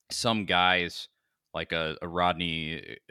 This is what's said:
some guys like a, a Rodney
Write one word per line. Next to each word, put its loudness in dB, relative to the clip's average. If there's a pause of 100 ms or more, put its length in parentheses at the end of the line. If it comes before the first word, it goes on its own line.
(120)
some 0
guys 2 (460)
like -6
a, -2
a -8
Rodney -2 (140)